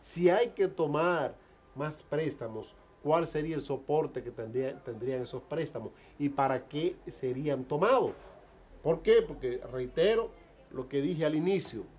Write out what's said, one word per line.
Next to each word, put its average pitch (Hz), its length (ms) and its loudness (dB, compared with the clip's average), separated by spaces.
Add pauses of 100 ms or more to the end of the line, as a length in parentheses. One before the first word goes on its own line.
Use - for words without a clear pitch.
Si 175 280 4
hay 220 200 4
que 190 180 0
tomar 156 680 0 (400)
más 147 280 -6
préstamos, 123 720 -6 (260)
¿cuál 160 240 2
sería 156 300 -4
el 143 60 -4
soporte 147 640 -2
que 117 80 -10
tendría, 117 520 -4
tendrían 123 380 -6
esos 123 220 -10
préstamos? 139 480 -6 (280)
¿Y 147 80 0
para 135 400 0
qué 160 300 -4 (100)
serían 131 560 -2
tomados? 185 480 2 (720)
¿Por 165 180 2
qué? 226 200 6
Porque, 127 400 -4 (100)
reitero 165 580 2 (420)
lo 127 180 -8
que 139 120 0
dije 160 240 0
al 151 100 2
inicio 156 480 0 (160)